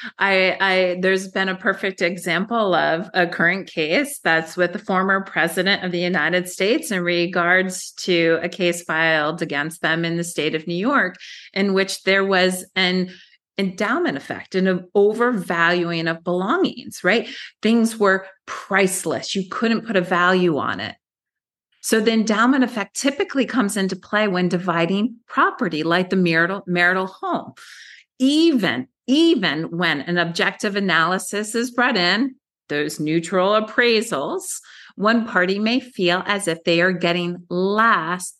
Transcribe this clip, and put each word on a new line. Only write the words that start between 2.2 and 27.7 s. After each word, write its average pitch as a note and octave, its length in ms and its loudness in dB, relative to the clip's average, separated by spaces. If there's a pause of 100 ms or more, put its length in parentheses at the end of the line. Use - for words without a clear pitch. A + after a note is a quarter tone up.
of D#3+ 400 0
a F3 140 2
current F3 400 -2
case F3 520 -2
that's E3 360 0
with F3 180 0
the E3+ 60 -8
former G3 420 0
president F#3 600 -2
of F#3 80 -4
the F3 80 -4
United F3 480 -2
States G#3 440 -2
in F#3 120 -2
regards F3 960 0
to E3 420 2
a F3 80 -4
case F3 340 -2
filed D#3+ 580 0
against D#3 400 -6
them E3 240 0
in E3+ 120 -4
the E3+ 60 -4
state D#3+ 320 -4
of D#3 120 -8
New E3+ 80 -4
York, G3 400 -2 (380)
in G3 200 0
which F#3+ 300 -2
there G3 200 2
was F#3 400 2 (120)
an F#3 340 0 (480)
endowment G#3+ 600 -2
effect - 360 -10
and F#3+ 140 2
an F3+ 180 0 (100)
overvaluing F3+ 1120 2
of E3 160 -4
belongings, G3+ 800 -2
right? G3+ 260 0 (320)
Things A3+ 360 2
were F#3+ 300 2 (180)
priceless. F#3 880 -2
You F#3+ 160 -4
couldn't A3+ 360 -2
put A3+ 100 -4
a F#3 60 4
value F3+ 560 2
on A2+ 240 -4
it. G#2+ 140 -8 (840)
So A3+ 220 2
the A3+ 100 2
endowment A3+ 520 2
effect G#3+ 320 -4
typically C#4 500 0
comes G#3 320 0
into F#3+ 180 0
play G#3 320 -2
when F3+ 220 0
dividing F3+ 680 0 (100)
property, A3+ 560 0
like F3 260 2
the G3 60 0
marital, F3+ 520 2
marital F3+ 400 2
home. - 460 -6 (680)